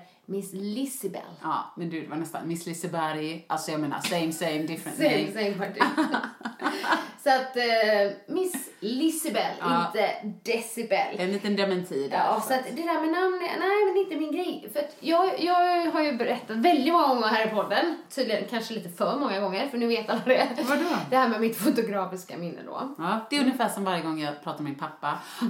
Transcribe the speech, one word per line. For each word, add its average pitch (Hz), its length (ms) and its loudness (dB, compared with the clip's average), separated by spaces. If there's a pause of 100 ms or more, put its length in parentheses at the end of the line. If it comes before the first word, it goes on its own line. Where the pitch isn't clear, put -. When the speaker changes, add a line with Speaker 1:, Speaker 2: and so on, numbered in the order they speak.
(260)
Speaker 1:
Miss 190 280 -6
Lissibel. 208 680 -6 (220)
Speaker 2:
Ja, 156 340 -4
men 170 120 -4
du, 160 120 -4
det 147 60 -10
var 151 100 -8
nästan 160 300 -6
Miss 170 180 -6
Liseberg, 160 840 -4
alltså 160 220 -4
jag 151 100 -2
menar, 147 180 -4
same, 165 320 0
same, 160 260 -2
different 165 400 -6
Speaker 1:
Same, 269 200 4
Speaker 2:
name. 202 160 0
Speaker 1:
same, 202 240 0
faktiskt. 196 280 2
<laughs> - 1400 -2
Så 285 60 4
att, 262 280 2
eh, 214 540 4 (160)
Miss 359 420 -2 (100)
Lissibel, 226 800 0
Speaker 2:
Ja. 170 260 2
Speaker 1:
inte 202 260 2 (320)
Decibel. 226 760 -2
Speaker 2:
En 185 120 0
liten 208 240 0
dementi 180 520 0
där, 180 100 -2
Speaker 1:
Ja, 170 240 2
Speaker 2:
så - 60 -6
Speaker 1:
så 262 60 0
att 262 60 2
Speaker 2:
att 254 60 -4 (100)
Speaker 1:
det 311 60 -4
där 330 200 0
med 320 100 0
namn, 370 300 2
nej, 381 440 2
men 381 80 2
det 381 60 4
är 392 40 4
inte 320 120 -4
min 302 160 -4
grej. 330 420 -4
För 302 60 -2
att 294 200 -6
jag, 339 440 2
jag 349 480 4
har 320 100 2
ju 294 160 2
berättat 233 400 -2
väldigt 294 360 6
många 311 140 6
gånger 247 200 4
här 220 200 4
i - 20 -2
podden, 214 480 2 (180)
tydligen 214 340 0
kanske 226 240 -4
lite 185 160 -8
för 196 300 -2
många 214 200 0
gånger, 202 300 0
för 240 80 -4
nu 233 100 2
vet 226 220 0
alla 226 160 0
det. 247 220 6 (140)
Speaker 2:
Vadå? 277 220 2 (260)
Speaker 1:
Det 254 80 4
här 254 100 6
med 220 140 0
mitt 226 160 2
fotografiska 196 800 0
minne 170 280 -8
då. - 320 -8
Speaker 2:
Ja, 190 220 0 (100)
det 285 60 0
är 294 60 4
ungefär 247 280 2
som 196 140 -4
varje 180 180 2
gång 156 200 -4
jag 147 220 -4
pratar 156 200 -6
med 139 80 -4
min 135 80 -10
pappa. 156 380 -4 (320)